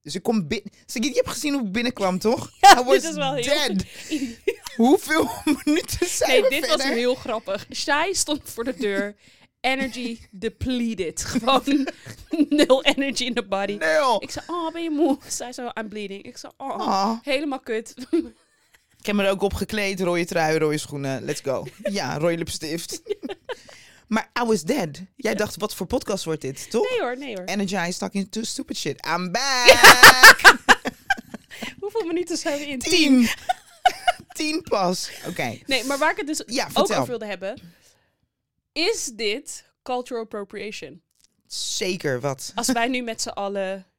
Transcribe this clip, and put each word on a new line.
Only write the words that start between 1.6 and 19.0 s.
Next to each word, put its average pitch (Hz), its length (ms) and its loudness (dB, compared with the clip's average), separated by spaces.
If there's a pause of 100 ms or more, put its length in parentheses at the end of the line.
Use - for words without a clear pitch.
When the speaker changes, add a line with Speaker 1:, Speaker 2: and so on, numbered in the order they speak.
Speaker 1:
ik 185 60 -6
binnenkwam, 190 480 -2
toch? - 340 0
Speaker 2:
<laughs> - 80 -4
Ja, 381 180 12
Speaker 1:
I 254 40 0
was 254 180 4
Speaker 2:
dit - 20 -10
is 320 120 -6
wel 277 180 -2
heel 254 100 -2
Speaker 1:
dead. 285 240 2
Speaker 2:
goed. 233 800 -6
<laughs> - 300 -6
Speaker 1:
Hoeveel 294 540 4 (140)
<laughs> 285 220 2
minuten 330 420 0
zijn - 240 -2
Speaker 2:
Nee, 403 100 6
Speaker 1:
we - 80 4
Speaker 2:
dit 320 160 0
Speaker 1:
verder? 277 220 0
Speaker 2:
was 277 80 0
heel 247 200 2
grappig. 214 580 -6
Shai 320 420 -2
stond - 280 -2
voor - 200 -10
de 254 140 -4
deur, 202 380 -4 (500)
energy 254 520 -4 (100)
<laughs> 196 180 -12
depleted. 226 800 -4
Gewoon 269 640 0 (280)
<laughs> - 340 0
nul 277 340 4
energy 269 400 0
in 247 100 -4
the 226 100 -2
body. 196 340 -4
Speaker 1:
Nul. 311 460 2
Speaker 2:
Ik 269 80 -14
zei, - 160 -10
"Oh, 330 260 -6
ben 339 100 -8
je 330 60 -4
moe?" 285 280 2 (100)
Zij 247 260 -10
zo, 240 160 -10 (100)
"I'm 220 100 -8
bleeding." 202 340 -12
Ik 247 140 -18
zei, - 200 -18
"Oh, 277 300 -8
Speaker 1:
Ah. 202 340 2
Speaker 2:
helemaal 277 380 -2
kut." 226 380 -6
<laughs> 247 60 -14 (960)
Speaker 1:
Ik - 120 -16